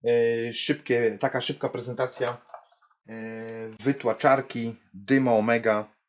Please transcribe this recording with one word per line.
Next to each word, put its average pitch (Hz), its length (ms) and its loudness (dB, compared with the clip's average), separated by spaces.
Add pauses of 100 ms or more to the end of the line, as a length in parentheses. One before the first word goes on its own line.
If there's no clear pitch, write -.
e, 117 480 2
szybkie, 117 640 0
taka 131 220 0
szybka - 280 -4
prezentacja, 120 680 -4 (720)
e, 214 40 -12 (680)
wytłaczarki 123 960 0 (180)
Dymo 120 440 4
Omega 110 560 2 (160)